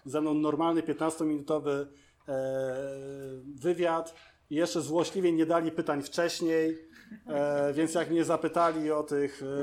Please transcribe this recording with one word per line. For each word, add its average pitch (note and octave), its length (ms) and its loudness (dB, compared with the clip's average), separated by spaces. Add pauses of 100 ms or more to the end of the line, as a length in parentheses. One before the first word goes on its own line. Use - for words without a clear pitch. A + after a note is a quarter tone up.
ze D3 160 -2
mną D3+ 120 2
normalny D#3 500 2
piętnastominutowy, D3+ 1040 0 (400)
e, C3 480 -2 (800)
wywiad. E3 600 0 (340)
I C#3+ 60 -4
jeszcze E3 260 2
złośliwie E3+ 500 2
nie D#3+ 140 4
dali E3 260 2
pytań D#3 320 0
wcześniej, D#3+ 760 0 (500)
e, C#3+ 460 0
więc D#3+ 200 2
jak D#3+ 160 0
mnie E3 140 4
zapytali D#3+ 680 2
o D3+ 120 2
tych, C#3+ 400 -2 (200)